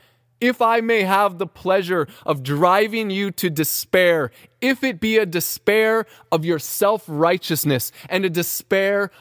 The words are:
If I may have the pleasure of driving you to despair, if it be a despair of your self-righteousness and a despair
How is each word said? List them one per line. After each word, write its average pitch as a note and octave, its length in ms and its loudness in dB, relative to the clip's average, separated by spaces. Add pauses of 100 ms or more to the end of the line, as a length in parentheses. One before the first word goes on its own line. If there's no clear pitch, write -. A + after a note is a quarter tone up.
(380)
If A#3+ 220 0
I A#3 200 2
may A3+ 240 0
have F#3+ 340 0
the F#3+ 80 -6
pleasure F3+ 640 -2 (180)
of D3 160 -2
driving G3 680 0
you G3 200 -2
to - 180 -4
despair, D#3+ 840 0 (280)
if C4 240 0
it A#3 160 -4
be A3 160 0
a A3 80 4
despair G#3+ 800 0 (280)
of D#3+ 120 0
your E3 140 0
self-righteousness E3 1300 -2 (180)
and F#3+ 140 0
a F#3 60 -2
despair G3 800 -2 (100)